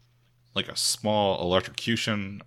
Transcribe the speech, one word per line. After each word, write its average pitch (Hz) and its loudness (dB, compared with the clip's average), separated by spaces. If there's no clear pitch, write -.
like, 95 -2
a - -10
small 104 2
electrocution, 98 0